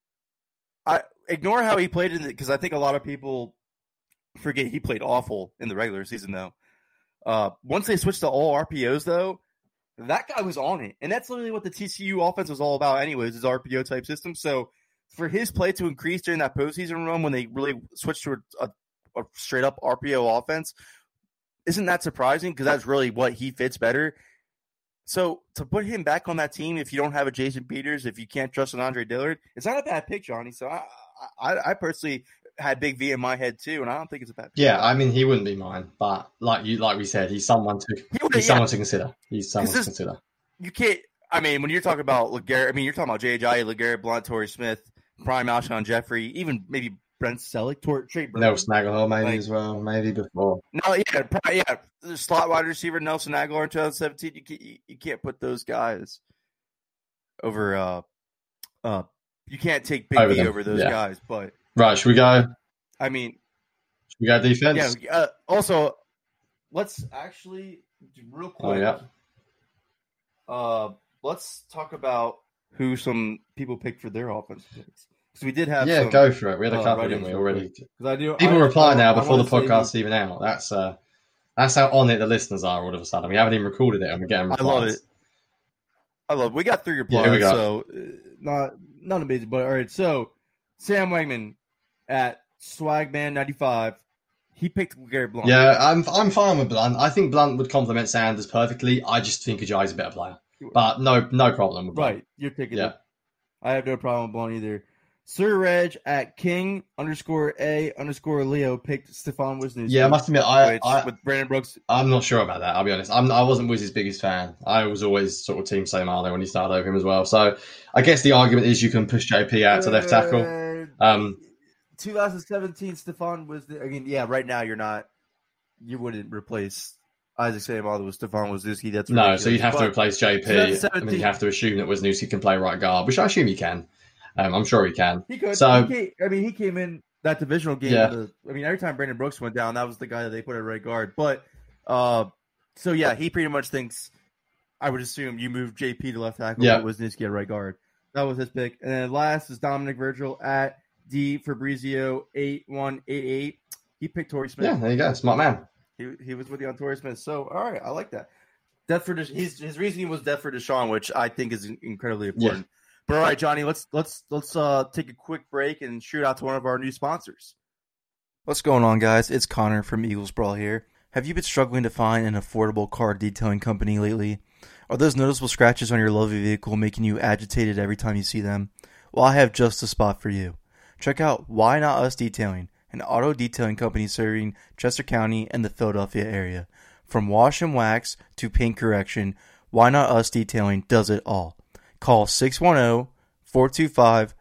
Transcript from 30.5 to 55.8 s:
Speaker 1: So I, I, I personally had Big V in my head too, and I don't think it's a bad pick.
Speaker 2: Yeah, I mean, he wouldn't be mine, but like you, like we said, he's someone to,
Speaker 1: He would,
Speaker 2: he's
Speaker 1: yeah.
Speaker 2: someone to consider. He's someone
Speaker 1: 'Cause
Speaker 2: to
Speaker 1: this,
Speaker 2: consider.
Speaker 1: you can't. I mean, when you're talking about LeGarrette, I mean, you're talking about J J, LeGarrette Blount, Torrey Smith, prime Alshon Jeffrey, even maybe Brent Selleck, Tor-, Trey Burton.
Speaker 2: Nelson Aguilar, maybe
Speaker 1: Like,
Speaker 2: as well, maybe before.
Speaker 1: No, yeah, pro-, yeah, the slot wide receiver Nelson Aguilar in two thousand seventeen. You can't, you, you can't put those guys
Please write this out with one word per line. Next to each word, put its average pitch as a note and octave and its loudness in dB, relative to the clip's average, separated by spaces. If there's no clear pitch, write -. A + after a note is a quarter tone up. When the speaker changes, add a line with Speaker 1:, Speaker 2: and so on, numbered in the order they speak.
Speaker 1:
So B2+ -12
I, D#3+ -10
I, D#3 -2
I F#3+ 0
personally D#3+ -8
had C#3 -4
Big C3+ -4
V C3+ -4
in B2+ -4
my B2+ -2
head B2+ -6
too, D#3 -8
and A#2+ -6
I C3 -4
don't D#3+ -10
think C3+ -14
it's A#2 -20
a - -20
bad - -18
pick. D3 2
Speaker 2:
Yeah, A2 6
I A#2+ 4
mean, C3+ 2
he B2+ 4
wouldn't B2 4
be G2+ -4
mine, F#2 -12
but G2 -4
like A2+ -2
you, A2 -4
like G#2+ 0
we G#2 -6
said, F#2+ -2
he's G2+ -6
someone G#2 2
to, - -16
Speaker 1:
He - -8
would, D#4 0
Speaker 2:
he's A3+ 4
Speaker 1:
yeah. - 0
Speaker 2:
someone A#2+ 4
to - -4
consider. G2+ -4
He's G#2 -8
someone G#2 -2
Speaker 1:
'Cause G2+ -2
Speaker 2:
to B3 0
Speaker 1:
this, A#3 -2
Speaker 2:
consider. - -10
Speaker 1:
you F3+ -16
can't. G#3+ 0
I E3+ 2
mean, D3 0
when D3 -4
you're F3 -2
talking D#3+ 0
about B2 2
LeGarrette, C3 0
I C3 -2
mean, C3+ -2
you're C#3+ -4
talking D3+ -2
about A2 -4
J A#2+ -2
J, A#2+ 2
LeGarrette A2+ -4
Blount, A#2 -2
Torrey A2 -4
Smith, A2+ -8
prime B2+ 0
Alshon A#2+ -2
Jeffrey, A2+ -4
even B2 -6
maybe B2 -6
Brent A#2+ -4
Selleck, A#2+ -6
Tor-, C#3 -4
Trey D#3+ -8
Burton. A2+ -6
Speaker 2:
Nelson G#2+ 0
Aguilar, G#2+ 0
maybe A2 0
Speaker 1:
Like, A2+ -2
Speaker 2:
as G#2 -8
well, G#2+ -4
maybe G#2+ -2
before. F#2+ -2
Speaker 1:
No, - 0
yeah, F#3 0
pro-, E3 -2
yeah, F3 0
the E3+ -12
slot E3 0
wide D#3+ 2
receiver E3 -6
Nelson D#3 -4
Aguilar D3+ -2
in D3+ -6
two D#3+ -6
thousand D#3 -2
seventeen. D#3 -8
You C3 -20
can't, - -18
you, - -20
you - -20
can't C3+ -10
put - -10
those B2+ -8
guys A#2 -6